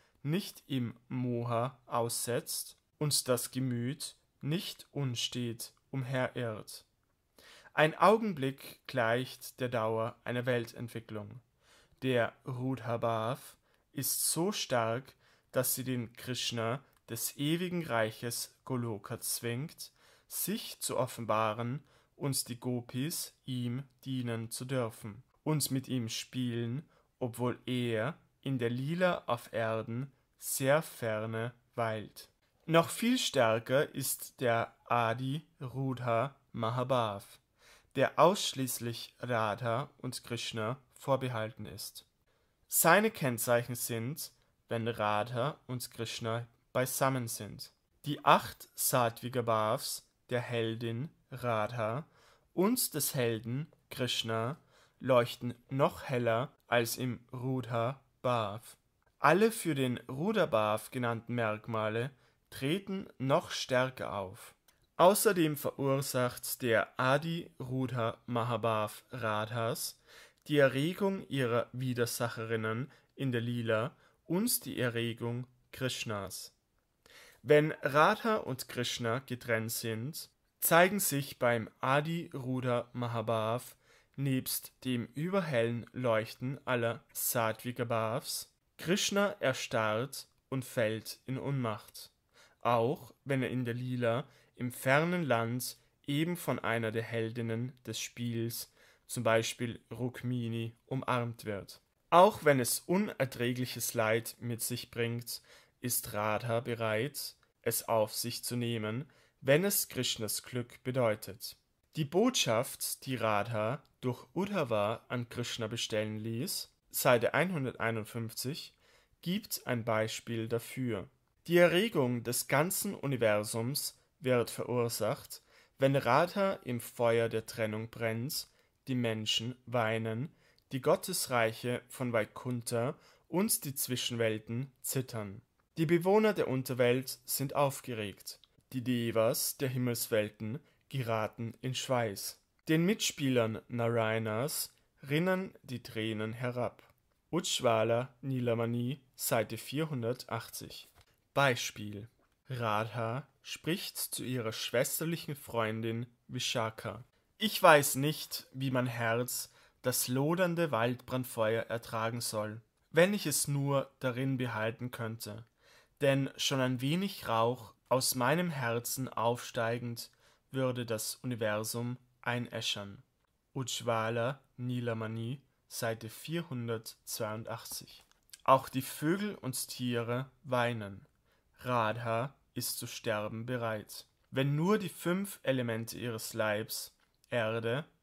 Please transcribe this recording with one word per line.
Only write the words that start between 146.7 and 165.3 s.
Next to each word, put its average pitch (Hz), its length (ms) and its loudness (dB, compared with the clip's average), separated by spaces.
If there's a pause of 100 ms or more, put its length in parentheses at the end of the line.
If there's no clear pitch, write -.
Ujjvala 117 920 2
Nilamani, 120 800 0 (140)
Seite 113 420 0
vierhundertachtzig. - 1300 -6 (440)
Beispiel. 117 720 0 (400)
Radha 113 800 -2 (160)
spricht - 540 -6
zu - 280 -6
ihrer 117 280 -2
schwesterlichen 151 840 -2
Freundin 113 720 -2 (200)
Vishakha. 120 800 -4 (320)
"Ich 214 260 -2
weiß 151 340 10
nicht, - 560 -2
wie 131 180 -4
mein 127 160 2
Herz 120 640 -2 (300)
das - 260 0
lodernde 165 640 2
Waldbrandfeuer 120 920 0
ertragen 117 560 -4
soll, 107 400 -4 (300)
wenn 180 240 6
ich 202 120 -4
es - 220 0
nur 139 420 0 (100)
darin 131 380 -2
behalten 117 520 -4
könnte. 113 540 -8 (560)